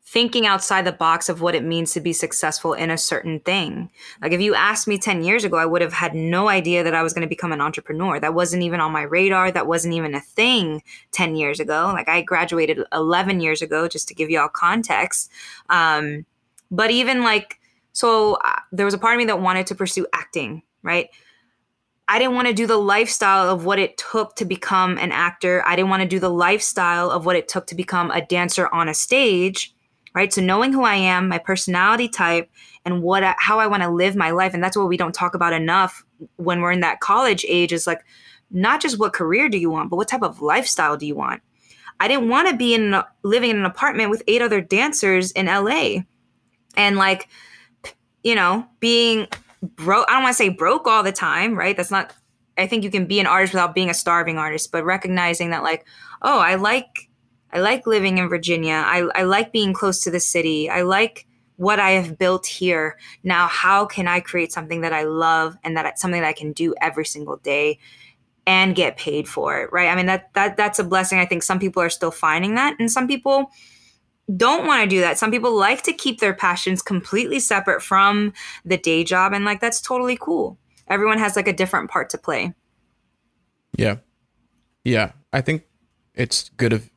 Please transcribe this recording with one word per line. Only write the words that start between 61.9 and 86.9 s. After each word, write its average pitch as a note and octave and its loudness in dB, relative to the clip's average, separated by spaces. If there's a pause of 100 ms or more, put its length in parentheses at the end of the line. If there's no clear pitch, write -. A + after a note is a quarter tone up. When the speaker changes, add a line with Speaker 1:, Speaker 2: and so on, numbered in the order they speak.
Speaker 1:
have F3 0
built F#3 0
here. D#3+ -2 (280)
Now, F3 2
how G3 2
can F#3+ -4
I F3 0
create F3 -4
something E3 -6
that E3 -2
I D#3 0
love D#3+ 0
and E3 -4
that D#3+ -2
it's - -6
something F3 -2
that D#3+ 0
I D#3 -2
can D3+ -8
do E3 -2
every D#3 -2
single D3 -8
day D3 -2 (640)
and F#3 4
get E3+ 0
paid D3 -4
for D3 -2
it," D3 -8
right? F3 2
I F3 2
mean, F3+ 0
that, F#3 -2
that, G3+ 0
that's G#3 0
a G#3 0
blessing. F#3 0
I F3+ 4
think F3 -2
some F#3 0
people F#3 0
are E3 2
still E3 -2
finding E3+ 0
that, C#4 0
and A3+ 0
some B3+ 0
people C#4 0 (840)
don't B3+ 2
wanna B3+ 4
do F#3 2
that. E3+ 2
Some A3 0
people A#3+ 0
like G#3 2
to E4+ -2
keep - -4
their G3 2
passions F#3 -2
completely G#3 -2
separate G3 0
from G3+ 2 (320)
the F3+ 0
day E3 0
job, F#3 2
and, G3+ -2
like, G#3 -2
that's A#3 -2
totally B3+ -2
cool. - -4 (300)
Everyone G#3+ 0
has, G#3 0
like, G3+ 0
a G3 0
different F3+ -2
part - -4
to - -6
play. D#3 -4 (1200)
Speaker 2:
Yeah. G#2 0 (880)
Yeah. A2+ 0 (220)
I C3+ 0
think D#3 -2 (500)
it's - -4
good A#2 0
of A2 -2